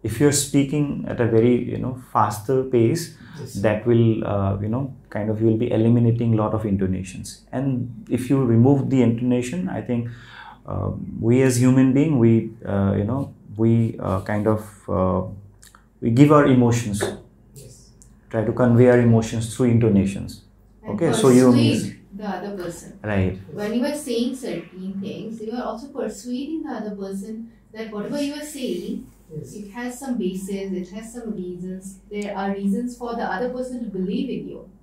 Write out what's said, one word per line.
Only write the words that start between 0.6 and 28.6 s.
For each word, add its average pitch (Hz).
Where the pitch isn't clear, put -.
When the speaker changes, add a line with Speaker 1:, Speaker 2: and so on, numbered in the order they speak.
Speaker 1:
at -
a 120
very, 113
you 113
know, 120
faster 117
pace, 123
Speaker 2:
Yes. -
Speaker 1:
that 107
will, 117
uh, 98
you 107
know, 135
kind 107
of, 110
you 113
will 113
be 120
eliminating 117
a -
lot 107
of 107
intonations. 95
And 123
if 123
you 135
remove 120
the 127
intonation, 123
I 113
think, 120
uh, -
we 120
as 127
human 131
being, 147
we, 113
uh, 98
you 101
know, 123
we, 113
uh, 95
kind 104
of, 107
uh, 92
we 120
give 143
our 147
emotions. 117
Speaker 2:
Yes. -
Speaker 1:
Try 110
to 113
convey 120
our 123
emotions 113
through 123
intonations. 101
Speaker 3:
And 98
Speaker 1:
Okay, 156
so 113
you 127
Speaker 3:
persuade 117
Speaker 1:
miss -
Speaker 3:
the 202
other 202
person. -
Speaker 1:
Right. 101
Speaker 3:
When 208
you 247
are 294
saying 247
certain 185
things, 226
you 220
are 240
also -
persuading 254
the -
other 208
person 196
that 214
whatever 208
you 285
are 285
saying, -